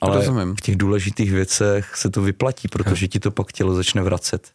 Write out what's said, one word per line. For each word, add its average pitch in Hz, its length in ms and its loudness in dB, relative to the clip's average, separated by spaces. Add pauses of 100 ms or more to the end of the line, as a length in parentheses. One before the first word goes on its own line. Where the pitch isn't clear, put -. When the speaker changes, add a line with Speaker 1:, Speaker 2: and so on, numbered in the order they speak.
Speaker 1:
ale 98 160 2
Speaker 2:
Rozumím. 101 400 0
Speaker 1:
v - 40 -8
těch 101 160 0
důležitých 101 560 0
věcech 101 640 0
se - 140 -2
to 101 120 0
vyplatí, 101 460 0
protože 95 360 0
Speaker 2:
Jo. 92 40 0
Speaker 1:
ti 98 120 -2
to 101 100 0
pak - 220 -4
tělo 92 220 0
začne 92 280 0
vracet. 90 520 -2